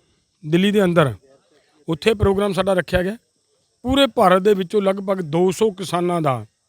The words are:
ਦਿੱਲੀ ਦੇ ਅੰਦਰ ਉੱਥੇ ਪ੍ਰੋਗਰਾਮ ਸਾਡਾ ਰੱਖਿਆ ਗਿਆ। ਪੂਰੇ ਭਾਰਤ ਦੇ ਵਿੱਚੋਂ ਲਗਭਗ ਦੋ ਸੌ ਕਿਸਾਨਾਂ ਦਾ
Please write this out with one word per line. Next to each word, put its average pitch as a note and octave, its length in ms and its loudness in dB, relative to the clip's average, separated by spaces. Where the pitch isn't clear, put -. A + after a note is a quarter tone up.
ਦਿੱਲੀ F3+ 240 2
ਦੇ G3+ 140 2
ਅੰਦਰ E3 300 2
ਉੱਥੇ G#3 260 -2
ਪ੍ਰੋਗਰਾਮ G3+ 380 0
ਸਾਡਾ F#3 200 -2
ਰੱਖਿਆ F3+ 300 -2
ਗਿਆ। G3 140 -6
ਪੂਰੇ C4+ 240 2
ਭਾਰਤ F#3+ 360 4
ਦੇ G#3 120 2
ਵਿੱਚੋਂ F#3+ 280 -2
ਲਗਭਗ G3 380 -4
ਦੋ E3+ 300 0
ਸੌ A3 200 -2
ਕਿਸਾਨਾਂ F3 500 -4
ਦਾ B2+ 260 -2